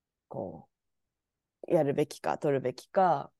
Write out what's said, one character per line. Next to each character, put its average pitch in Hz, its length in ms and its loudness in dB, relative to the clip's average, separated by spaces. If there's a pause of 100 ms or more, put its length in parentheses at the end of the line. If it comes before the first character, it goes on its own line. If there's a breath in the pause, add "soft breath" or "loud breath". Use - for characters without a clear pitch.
(280)
こ 92 400 -10 (1000)
う、 - 60 2
や 160 100 4
る 139 120 0
べ 147 100 2
き - 140 -10
か、 - 180 -2
取 147 160 0
る 135 80 0
べ 127 140 -4
き - 160 -18
か、 170 480 2